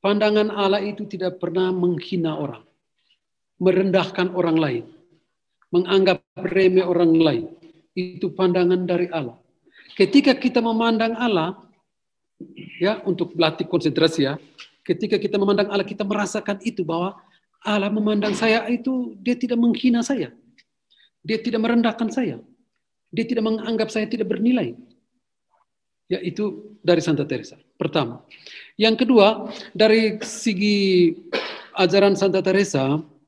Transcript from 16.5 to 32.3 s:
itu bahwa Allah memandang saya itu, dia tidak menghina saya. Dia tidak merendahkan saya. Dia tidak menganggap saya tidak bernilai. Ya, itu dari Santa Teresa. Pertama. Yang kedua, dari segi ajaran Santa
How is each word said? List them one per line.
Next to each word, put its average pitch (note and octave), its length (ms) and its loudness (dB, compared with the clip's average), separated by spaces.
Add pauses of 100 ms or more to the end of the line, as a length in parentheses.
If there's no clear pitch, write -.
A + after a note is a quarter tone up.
itu G3+ 240 -2
bahwa E3+ 320 -4 (480)
Allah G#3 240 0
memandang G#3 420 0
saya A3+ 380 2
itu, A#3+ 480 -4
dia A#3+ 160 -2
tidak A#3+ 240 -2
menghina A#3 480 2
saya. G3+ 240 -4 (960)
Dia A3 160 -4
tidak A3+ 240 -2
merendahkan A#3 420 2
saya. F3 300 -4 (720)
Dia A3+ 160 -4
tidak A3+ 160 -2
menganggap A3 480 -2
saya G#3+ 160 -2
tidak G#3+ 240 -4
bernilai. G3+ 480 0 (1300)
Ya, F3+ 160 -4
itu F#3 580 -8
dari D#3+ 220 2
Santa D3 240 -2
Teresa. - 320 -8 (160)
Pertama. A#2+ 480 -4 (560)
Yang A3 260 2
kedua, A3 460 4 (240)
dari G#3+ 480 2
segi G3 880 2 (640)
ajaran G3 400 4
Santa F#3+ 240 0